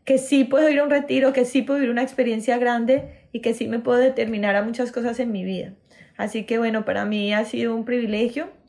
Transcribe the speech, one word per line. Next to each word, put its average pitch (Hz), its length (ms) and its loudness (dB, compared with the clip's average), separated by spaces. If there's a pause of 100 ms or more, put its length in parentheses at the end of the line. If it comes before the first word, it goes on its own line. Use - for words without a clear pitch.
que 269 140 4
sí 269 260 4
puedo 269 240 4
ir 285 100 2
a 294 60 4
un 285 60 0
retiro, 269 420 2
que 262 120 2
sí 247 180 0
puedo 277 180 0
vivir 254 100 0
una 240 120 0
experiencia 240 560 0
grande 240 760 0
y 226 80 -8
que 226 140 -2
sí 233 120 -6
me 226 120 -4
puedo 247 200 2
determinar 226 580 2
a 208 60 2
muchas 233 300 -4
cosas 233 280 -4
en 240 120 -2
mi 190 120 -4
vida. 185 280 -6 (440)
Así 214 280 -6
que 226 140 -2
bueno, 220 260 0
para 202 200 -2
mí 208 280 -2
ha 214 120 0
sido 233 300 -4
un 226 100 -4
privilegio 240 640 -2 (200)